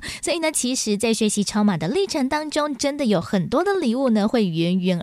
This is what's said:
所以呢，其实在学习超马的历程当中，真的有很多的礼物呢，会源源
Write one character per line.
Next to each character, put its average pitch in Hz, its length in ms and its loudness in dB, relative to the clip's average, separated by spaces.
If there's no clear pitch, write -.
所 - 100 -2
以 320 60 -2
呢， 320 140 0
其 254 240 -2
实 214 200 -2
在 226 160 0
学 214 160 2
习 208 160 0
超 208 200 0
马 202 140 2
的 156 100 -4
历 349 180 0
程 277 240 -2
当 302 180 -4
中， 294 280 -2
真 285 200 -2
的 285 100 -2
有 208 140 4
很 180 300 0
多 285 140 2
的 403 100 2
礼 294 220 0
物 262 160 2
呢， 214 160 4
会 220 180 2
源 170 340 0
源 180 240 0